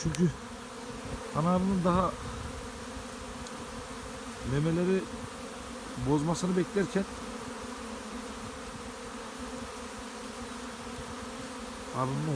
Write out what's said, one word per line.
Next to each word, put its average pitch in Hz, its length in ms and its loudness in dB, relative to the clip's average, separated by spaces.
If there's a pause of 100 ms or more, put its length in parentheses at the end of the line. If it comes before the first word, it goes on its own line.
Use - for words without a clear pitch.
Çünkü 165 280 6 (1040)
ana 160 140 6
arının 185 340 6
daha 180 260 8 (2500)
memeleri 170 500 6 (1040)
bozmasını 165 480 4
beklerken 196 480 4 (4000)
arının 139 400 4